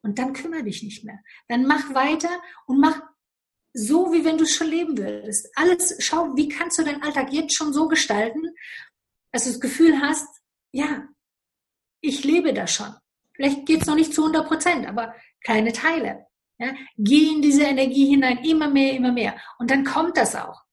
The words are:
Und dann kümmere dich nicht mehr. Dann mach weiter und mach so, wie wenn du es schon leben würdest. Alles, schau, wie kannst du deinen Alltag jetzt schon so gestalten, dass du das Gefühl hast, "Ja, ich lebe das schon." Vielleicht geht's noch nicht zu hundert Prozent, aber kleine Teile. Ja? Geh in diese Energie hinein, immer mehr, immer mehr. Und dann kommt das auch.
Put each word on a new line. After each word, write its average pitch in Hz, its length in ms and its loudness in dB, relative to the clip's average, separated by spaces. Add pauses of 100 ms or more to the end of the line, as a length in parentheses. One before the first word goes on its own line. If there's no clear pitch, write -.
Und 208 180 -6
dann 269 140 -6
kümmere 320 300 -8
dich 202 200 -10
nicht 208 200 -16
mehr. 208 160 -20 (280)
Dann 247 180 0
mach 277 280 0
weiter 311 480 0 (260)
und 269 120 2
mach 311 220 4 (720)
so, 311 380 2
wie 320 140 2
wenn 320 120 2
du 320 60 4
es - 120 0
schon 320 120 -2
leben 320 300 -2
würdest. 208 580 -6
Alles, 349 440 2
schau, 311 360 -2
wie 294 120 2
kannst 339 320 -4
du 320 40 0
deinen 294 200 -4
Alltag 277 280 -4
jetzt 302 240 -2
schon 302 180 -4
so 311 140 0
gestalten, 226 540 -2 (920)
dass 254 120 -4
du 254 80 -4
das 202 80 -8
Gefühl 285 420 4
hast, 302 260 -4 (440)
"Ja, 285 360 -6 (920)
ich 285 220 -4
lebe 302 300 2
das - 200 -4
schon." - 220 -8 (400)
Vielleicht 277 320 -2
geht's 320 180 2
noch 302 100 0
nicht 311 180 2
zu 311 100 0
hundert 311 240 0
Prozent, 320 400 0
aber 226 280 -8 (280)
kleine 220 280 0
Teile. 269 540 -4 (320)
Ja? 254 160 -8 (240)
Geh 285 320 6
in 302 120 0
diese 285 220 6
Energie 269 460 4
hinein, 262 340 4
immer 311 260 2
mehr, 269 240 4
immer 247 200 0
mehr. 208 260 -4 (200)
Und 240 120 -2
dann 277 140 2
kommt 330 320 -2
das 226 180 0
auch. - 260 -12 (120)